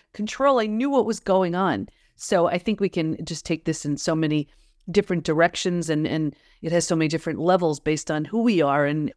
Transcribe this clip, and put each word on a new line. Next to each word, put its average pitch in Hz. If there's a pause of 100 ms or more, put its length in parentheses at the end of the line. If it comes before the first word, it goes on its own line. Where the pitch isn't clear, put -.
(140)
control. 262
I 220
knew 226
what 262
was 220
going 185
on. 170 (260)
So 175
I 175
think 202
we 196
can 160
just 156
take 160
this 160
in 143
so 165
many 151 (420)
different 180
directions, 170
and, 156
and 151 (280)
it 160
has 170
so 175
many 156
different 156
levels 170
based 151
on 156
who 214
we 214
are 143
and 147